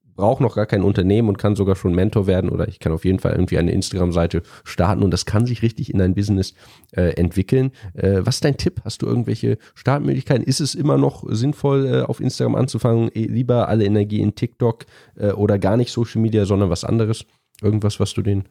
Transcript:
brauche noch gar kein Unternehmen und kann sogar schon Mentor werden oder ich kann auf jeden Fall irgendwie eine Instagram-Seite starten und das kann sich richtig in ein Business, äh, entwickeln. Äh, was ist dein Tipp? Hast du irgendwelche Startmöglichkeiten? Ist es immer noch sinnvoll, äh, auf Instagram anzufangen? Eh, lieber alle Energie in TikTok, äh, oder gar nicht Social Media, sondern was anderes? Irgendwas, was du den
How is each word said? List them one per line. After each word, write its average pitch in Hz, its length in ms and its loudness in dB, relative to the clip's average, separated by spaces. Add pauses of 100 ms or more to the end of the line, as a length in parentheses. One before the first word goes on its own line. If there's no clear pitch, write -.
(200)
brauche 117 220 2
noch 120 120 0
gar 104 120 0
kein 101 160 0
Unternehmen 98 480 2
und 98 80 -2
kann 104 180 0
sogar 95 200 2
schon 90 180 0
Mentor 92 320 0
werden 95 240 0
oder - 180 -2
ich - 100 -12
kann 82 140 -2
auf 82 140 -4
jeden 92 140 2
Fall 85 120 0
irgendwie 87 240 0
eine 85 160 2
Instagram-Seite 87 720 0 (220)
starten - 380 0
und 95 100 2
das - 120 -2
kann 104 220 0
sich 123 160 -4
richtig - 300 -2
in - 100 2
ein 92 120 4
Business, 101 380 0 (400)
äh, 90 240 0
entwickeln. 98 560 0 (220)
Äh, 95 300 2
was 120 120 -2
ist - 80 -10
dein 143 140 0
Tipp? - 260 -4
Hast - 160 -10
du - 60 -4
irgendwelche 117 500 -2 (180)
Startmöglichkeiten? 135 680 -2
Ist - 160 -2
es 143 140 -4
immer 143 240 0
noch 139 280 0
sinnvoll, 135 600 0
äh, 127 160 0
auf 127 180 -4
Instagram 123 340 -2
anzufangen? 117 600 0
Eh, 113 100 -2
lieber 120 440 0
alle 107 180 2
Energie 104 340 0
in 104 140 0
TikTok, - 500 -4 (320)
äh, 101 140 0
oder 101 280 2
gar 98 200 2
nicht 120 120 0
Social 113 300 -2
Media, 110 240 2
sondern 98 240 2
was 85 160 -2
anderes? 110 400 -2 (380)
Irgendwas, 104 360 0
was - 140 -2
du - 80 -4
den 98 300 0